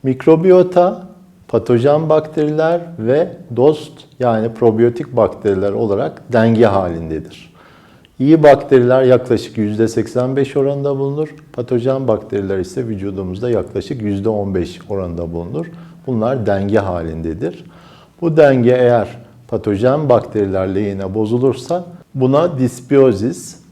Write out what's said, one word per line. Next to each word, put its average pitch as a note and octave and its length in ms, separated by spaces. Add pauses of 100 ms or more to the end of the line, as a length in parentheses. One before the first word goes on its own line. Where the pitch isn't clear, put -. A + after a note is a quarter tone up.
Mikrobiyota F3 1040 (420)
patojen C3+ 600
bakteriler D#3 720 (180)
ve C#3+ 380 (200)
dost, C#3 360 (260)
yani A2+ 360
probiyotik A#2+ 640
bakteriler G2+ 560
olarak A2 600
denge A2+ 320
halindedir. E2+ 880 (680)
İyi D3+ 240
bakteriler C3 600
yaklaşık B2 560
yüzde G#2+ 300
seksen B2 480
beş C3+ 200
oranında C#3 420
bulunur. C#3+ 360 (180)
Patojen B2+ 560
bakteriler G2 500
ise A#2 280
vücudumuzda G2 640
yaklaşık G#2+ 520
yüzde G2+ 260
on G2+ 260
beş F2+ 340
oranında E2+ 440
bulunur. F2 340 (400)
Bunlar A#2+ 400
denge G2+ 320
halindedir. E2 840 (560)
Bu E3 160
denge C3 340
eğer A#2+ 380 (400)
patojen A#2+ 600
bakteriler G2 680
lehine G2 400
bozulursa B2 680 (300)
buna C#3 440
disbiyozis B2+ 1000 (120)